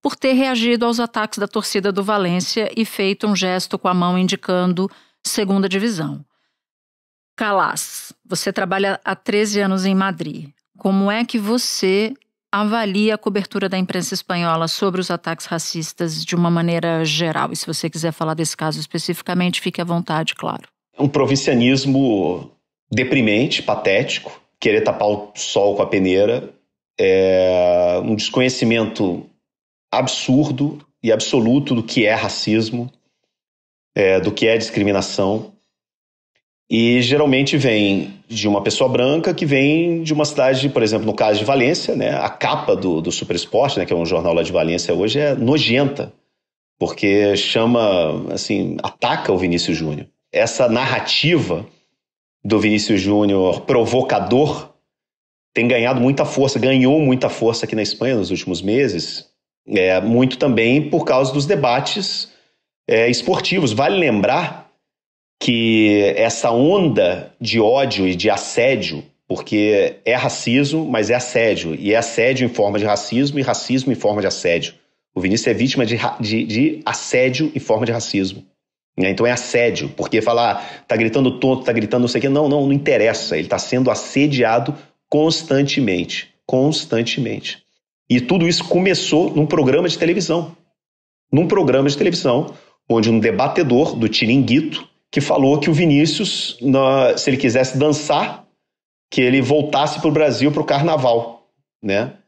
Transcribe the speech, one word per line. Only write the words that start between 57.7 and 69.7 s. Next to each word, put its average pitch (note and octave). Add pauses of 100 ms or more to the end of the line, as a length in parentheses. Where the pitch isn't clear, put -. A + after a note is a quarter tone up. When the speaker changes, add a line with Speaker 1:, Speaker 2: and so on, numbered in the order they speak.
Speaker 2:
na G#2+
Espanha A#2+
nos F#2
últimos E2+
meses, G2+ (400)
é, F#2
muito A#2+
também C3
por E3
causa C3+
dos C#3+
debates, C#3+ (600)
é, A#2
esportivos. F3
Vale D3
lembrar C#3 (760)
que A2
essa A2+
onda A#2
de A2+
ódio A2
e F#2
de F2+
assédio, G2 (240)
porque G#2